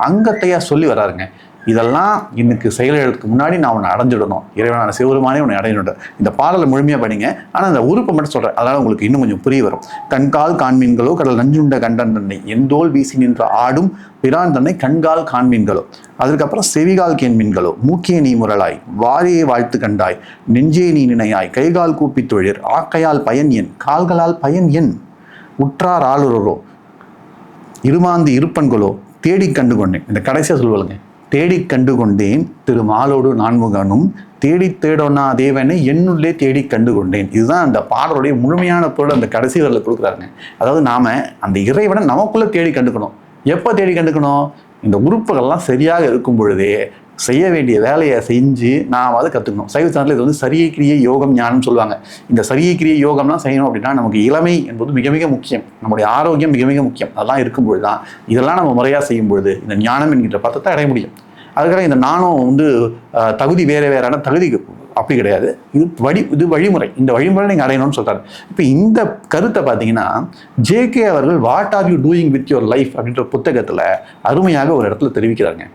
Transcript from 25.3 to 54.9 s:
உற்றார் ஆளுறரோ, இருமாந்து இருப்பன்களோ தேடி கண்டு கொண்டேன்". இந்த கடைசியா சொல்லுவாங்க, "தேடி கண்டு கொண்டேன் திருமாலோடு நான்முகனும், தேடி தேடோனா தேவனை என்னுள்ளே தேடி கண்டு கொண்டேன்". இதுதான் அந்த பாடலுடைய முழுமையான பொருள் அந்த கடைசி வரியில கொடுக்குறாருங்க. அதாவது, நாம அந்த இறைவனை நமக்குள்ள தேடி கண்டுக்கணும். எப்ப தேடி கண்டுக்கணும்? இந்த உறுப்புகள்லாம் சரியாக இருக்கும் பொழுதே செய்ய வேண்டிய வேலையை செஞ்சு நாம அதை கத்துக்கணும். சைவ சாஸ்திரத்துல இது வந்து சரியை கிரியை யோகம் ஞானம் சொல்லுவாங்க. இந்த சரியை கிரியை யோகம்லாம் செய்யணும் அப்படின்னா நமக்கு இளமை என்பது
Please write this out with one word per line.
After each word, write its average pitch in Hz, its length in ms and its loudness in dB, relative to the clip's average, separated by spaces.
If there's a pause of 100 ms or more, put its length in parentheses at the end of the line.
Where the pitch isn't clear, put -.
உற்றார் 160 460 0
ஆளுறரோ, 120 560 0 (1200)
இருமாந்து 170 440 2
இருப்பன்களோ 131 720 2 (240)
தேடி 185 300 2
கண்டு 123 240 2
கொண்டேன்". 92 320 0
இந்த 104 120 -2
கடைசியா 135 220 0
சொல்லுவாங்க, 120 520 0 (360)
"தேடி 170 340 0
கண்டு 127 320 0
கொண்டேன் 107 600 0 (100)
திருமாலோடு 123 720 0
நான்முகனும், 113 760 0 (280)
தேடி 180 420 0
தேடோனா 143 540 2
தேவனை 139 500 0
என்னுள்ளே 165 500 0
தேடி 135 280 0
கண்டு 117 300 0
கொண்டேன்". 98 380 -2
இதுதான் 139 340 0
அந்த 110 240 0
பாடலுடைய 139 500 -2
முழுமையான 175 500 0
பொருள் 147 240 0
அந்த 120 140 0
கடைசி 135 340 -2
வரியில 120 240 0
கொடுக்குறாருங்க. 113 440 -4 (280)
அதாவது, 143 240 0
நாம 123 300 2 (280)
அந்த 98 200 -2
இறைவனை 190 460 0
நமக்குள்ள 214 420 0
தேடி 170 220 0
கண்டுக்கணும். 123 420 -2 (320)
எப்ப 208 300 0
தேடி 185 200 2
கண்டுக்கணும்? 147 580 0 (300)
இந்த 101 160 0
உறுப்புகள்லாம் 165 600 0
சரியாக 160 480 0
இருக்கும் 123 300 0
பொழுதே 104 560 0 (240)
செய்ய 156 340 0
வேண்டிய 127 320 0
வேலையை 139 460 2
செஞ்சு 123 600 0
நாம 123 300 0
அதை 151 140 0
கத்துக்கணும். 107 340 -6
சைவ 165 240 0
சாஸ்திரத்துல 143 160 0
இது 147 100 0
வந்து 127 180 0
சரியை 156 360 0
கிரியை 147 320 2
யோகம் 135 320 2
ஞானம் 120 280 2
சொல்லுவாங்க. 117 380 0 (300)
இந்த 113 120 2
சரியை 160 340 0
கிரியை 156 300 2
யோகம்லாம் 147 380 0
செய்யணும் 135 240 0
அப்படின்னா 117 260 -4
நமக்கு 113 300 0
இளமை 160 420 2
என்பது 117 260 -8